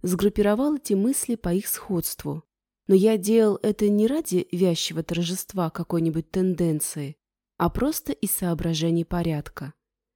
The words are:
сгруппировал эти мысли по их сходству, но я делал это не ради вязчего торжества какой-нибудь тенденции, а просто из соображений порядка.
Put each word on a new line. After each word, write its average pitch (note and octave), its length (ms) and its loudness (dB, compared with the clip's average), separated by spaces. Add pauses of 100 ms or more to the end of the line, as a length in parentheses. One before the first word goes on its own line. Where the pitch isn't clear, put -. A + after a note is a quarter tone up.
сгруппировал G#3 720 2
эти C4 200 -2
мысли A#3 420 0
по F3 180 -2
их G3 140 -2
сходству, - 720 -6 (460)
но G3 80 6
я G#3+ 200 6
делал G#3+ 460 2
это G#3 260 0
не G#3 200 4
ради C4+ 420 -2
вязчего E3+ 540 0
торжества F3 640 -4
какой-нибудь E3 600 -2
тенденции, E3 840 -2 (400)
а E3+ 140 0
просто C#4+ 420 -4
из - 200 -4
соображений E3+ 720 0
порядка. D#3+ 720 -4 (420)